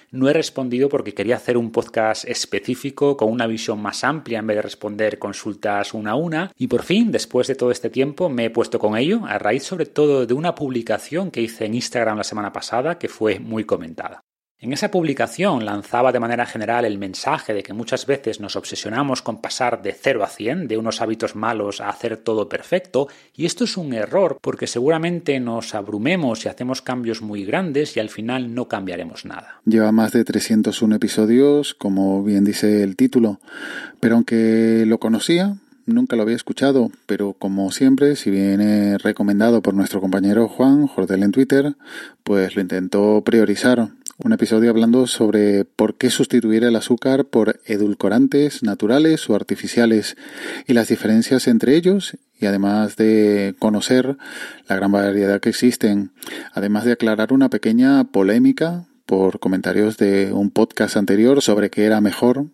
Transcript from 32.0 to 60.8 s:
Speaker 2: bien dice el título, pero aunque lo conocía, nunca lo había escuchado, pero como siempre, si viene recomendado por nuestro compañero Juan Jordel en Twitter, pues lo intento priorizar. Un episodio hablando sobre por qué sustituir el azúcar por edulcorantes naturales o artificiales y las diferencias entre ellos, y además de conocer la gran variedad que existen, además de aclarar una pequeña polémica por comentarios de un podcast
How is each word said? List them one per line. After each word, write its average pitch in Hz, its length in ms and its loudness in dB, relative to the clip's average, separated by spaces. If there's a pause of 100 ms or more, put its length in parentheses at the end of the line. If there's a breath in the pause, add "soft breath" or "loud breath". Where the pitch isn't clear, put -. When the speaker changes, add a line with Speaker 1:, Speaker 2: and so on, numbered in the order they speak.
Speaker 2:
bien 101 220 2
dice 104 380 2
el 98 120 -4
título, 117 440 2 (600 loud breath)
pero 113 160 2
aunque 113 680 4
lo 110 140 2
conocía, 170 560 0 (300)
nunca 123 300 0
lo 113 60 0
había 113 160 0
escuchado, 131 540 0 (160)
pero 101 260 -2
como 98 380 -4
siempre, 135 440 4
si - 160 -4
viene 101 680 2
recomendado 104 640 2
por 98 120 0
nuestro 98 260 0
compañero 98 480 2
Juan 139 400 4
Jordel 95 360 0
en 101 80 2
Twitter, 139 440 2 (480 loud breath)
pues 95 320 0
lo 101 60 0
intento 101 640 2
priorizar. 113 640 2 (280)
Un - 140 0
episodio 110 380 2
hablando 117 380 4
sobre 104 580 2
por 107 300 -2
qué 127 140 0
sustituir 117 540 2
el 120 140 2
azúcar 131 480 0
por - 400 0
edulcorantes 113 1000 2
naturales 127 640 2
o 110 60 4
artificiales 104 800 0 (520 loud breath)
y - 40 2
las 117 160 4
diferencias 113 640 2
entre 117 260 4
ellos, 180 420 0 (220)
y 107 60 -2
además 101 500 0
de 104 640 4
conocer 127 560 2 (540 loud breath)
la 98 80 0
gran 101 160 0
variedad 101 480 2
que 117 80 0
existen, 107 640 0 (400 loud breath)
además 104 320 -2
de 120 80 4
aclarar 110 400 0
una 135 160 4
pequeña 123 560 4
polémica 131 800 2 (180)
por 95 360 2
comentarios 92 560 0
de 98 340 2
un 101 180 0
podcast - 460 0